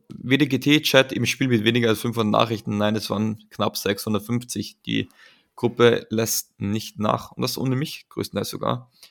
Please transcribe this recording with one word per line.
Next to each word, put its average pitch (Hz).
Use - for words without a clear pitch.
W -
D 143
G 131
T 143
Chat 135
im 117
Spiel -
mit 113
weniger 117
als 104
fünfhundert 110
Nachrichten. 110
Nein, 107
es 104
waren 107
knapp -
sechshundertfünfzig. 107
Die 104
Gruppe 117
lässt -
nicht 107
nach. 104
Und 123
das 123
ohne 127
mich, -
größtenteils 101
sogar. -